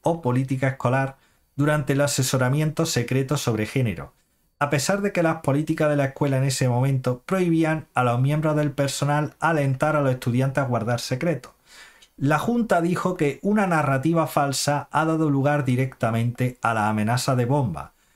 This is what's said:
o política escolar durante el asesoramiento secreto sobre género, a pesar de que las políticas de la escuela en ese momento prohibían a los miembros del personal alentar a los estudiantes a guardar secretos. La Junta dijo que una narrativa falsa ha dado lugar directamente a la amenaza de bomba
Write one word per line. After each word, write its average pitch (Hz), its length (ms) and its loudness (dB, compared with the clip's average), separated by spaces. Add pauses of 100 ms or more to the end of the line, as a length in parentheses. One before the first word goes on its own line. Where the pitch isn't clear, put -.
o 170 200 0
política 131 460 0
escolar 131 480 -2 (400)
durante 147 380 0
el 139 60 2
asesoramiento 143 840 0
secreto 131 500 0
sobre 110 300 -2
género, 107 460 -2 (480)
a 143 100 -2
pesar 190 300 0
de 202 100 -2
que 180 120 -2
las 160 160 0
políticas 151 500 0
de 147 80 0
la 139 80 2
escuela 135 320 -2
en 131 80 2
ese 131 240 0
momento 127 580 0
prohibían 165 680 0
a 127 100 2
los 120 160 2
miembros 151 340 2
del 151 160 0
personal 143 720 -2
alentar 151 560 0
a 147 60 2
los 131 100 2
estudiantes 127 500 0
a 135 40 -2
guardar 120 340 -2
secretos. 131 520 -4 (640)
La 147 220 2
Junta 220 440 2
dijo 175 340 0
que 143 260 -2
una 202 240 2
narrativa 156 600 2
falsa 143 640 -2
ha 156 140 2
dado 160 240 0
lugar 143 340 2
directamente 123 960 -2
a 117 140 0
la 107 160 0
amenaza 110 440 0
de 123 120 0
bomba 117 480 -2 (220)